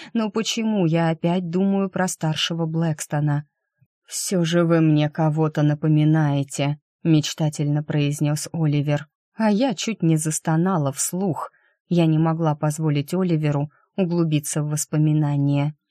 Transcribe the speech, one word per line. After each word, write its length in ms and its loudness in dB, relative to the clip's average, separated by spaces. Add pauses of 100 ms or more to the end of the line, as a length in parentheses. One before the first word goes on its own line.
(120)
ну 180 -2
почему 560 -2
я 220 2
опять 400 -2
думаю 400 0
про 200 -4
старшего 580 -4
Блэкстона? 800 -2 (600)
«Всё 380 -2
же 200 2
вы 180 4
мне 260 4
кого-то 540 0
напоминаете», 1160 2 (240)
мечтательно 800 0
произнёс 720 -2
Оливер. 560 0 (280)
А 140 2
я 240 0
чуть 280 -8
не 140 4
застонала 760 0
вслух. 580 -4 (380)
Я 180 2
не 120 2
могла 360 2
позволить 600 -2
Оливеру 560 0 (260)
углубиться 640 0
в 80 -4
воспоминания. 1040 0 (160)